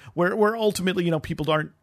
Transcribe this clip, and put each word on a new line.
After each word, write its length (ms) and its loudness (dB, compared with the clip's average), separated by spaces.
where, 220 0
where 200 2
ultimately, 500 0
you 60 0
know, 80 0
people 320 -6
aren't, 200 0